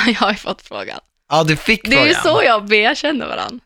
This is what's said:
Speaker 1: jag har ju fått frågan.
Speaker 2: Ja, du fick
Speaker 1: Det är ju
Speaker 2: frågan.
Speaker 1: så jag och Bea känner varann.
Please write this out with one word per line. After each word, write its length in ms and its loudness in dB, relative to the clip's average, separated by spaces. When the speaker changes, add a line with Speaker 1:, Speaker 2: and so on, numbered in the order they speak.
Speaker 1:
jag 80 2
har 160 0
ju 60 -4
fått 260 -10
frågan. 380 -12
Speaker 2:
Ja, 140 4
du 120 2
fick 280 -2
Speaker 1:
Det 120 2
är 100 4
ju 80 4
Speaker 2:
frågan. 240 2
Speaker 1:
så 60 2
jag 120 4
och 120 -4
Bea 260 2
känner 320 -4
varann. 400 -8